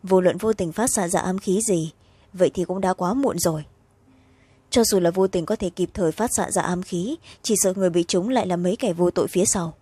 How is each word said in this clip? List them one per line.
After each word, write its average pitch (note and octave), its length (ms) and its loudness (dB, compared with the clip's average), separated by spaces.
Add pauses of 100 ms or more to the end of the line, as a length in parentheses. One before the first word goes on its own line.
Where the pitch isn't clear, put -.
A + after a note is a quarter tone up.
Vô F#3 180 4
luận F3+ 160 4
Vô A3 160 0
Tình F3 180 -2
phát A3 220 -2
xạ F#3 140 0
ra F3 120 0
ám F#3 200 -2
khí F#3+ 280 0
gì, E3 240 -2 (420)
vậy F#3 200 2
thì F3 120 -2
cũng F#3 160 -6
đã F#3 120 0
quá F3+ 200 -2
muộn C4 260 -2
rồi. D#3+ 240 -2 (1040)
Cho A#3 140 2
dù G#3 160 2
là E3+ 120 2
Vô F#3+ 160 2
Tình F3+ 180 -2
có G#3+ 100 -2
thể F3+ 140 -4
kịp F3 240 -4
thời E3+ 180 0
phát G#3+ 260 -2
xạ - 140 -2
ra F3+ 100 0
ám F3+ 220 -2
khí, F#3+ 320 -6 (260)
chỉ A3 160 0
sợ F#3+ 160 2
người F#3+ 160 2
bị E3+ 140 0
trúng F#3+ 260 0
lại B3+ 180 0
là F3+ 80 0
mấy F3+ 200 0
kẻ G#3 180 -2
vô F3 180 2
tội - 160 0
phía F3+ 180 2
sau. E3+ 360 -2